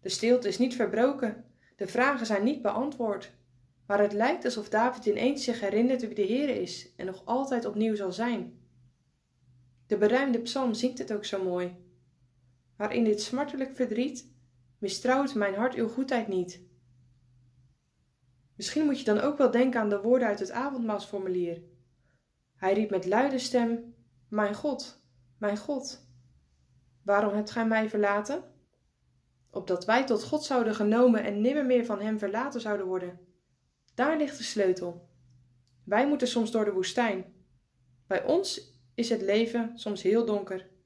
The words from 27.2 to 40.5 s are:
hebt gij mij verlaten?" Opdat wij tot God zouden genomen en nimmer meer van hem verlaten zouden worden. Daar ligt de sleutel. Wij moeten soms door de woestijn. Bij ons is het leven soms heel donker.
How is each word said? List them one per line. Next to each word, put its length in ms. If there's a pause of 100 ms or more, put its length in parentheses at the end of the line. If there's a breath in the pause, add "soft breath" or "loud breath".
hebt 180
gij 160
mij 220
verlaten?" 540 (1080)
Opdat 340
wij 200
tot 180
God 200
zouden 320
genomen 480
en 180
nimmer 240
meer 200
van 160
hem 180
verlaten 420
zouden 240
worden. 340 (760)
Daar 240
ligt 200
de 60
sleutel. 640 (760)
Wij 240
moeten 200
soms 240
door 140
de 80
woestijn. 600 (760)
Bij 160
ons 560 (140)
is 160
het 120
leven 580
soms 220
heel 240
donker. 440 (160)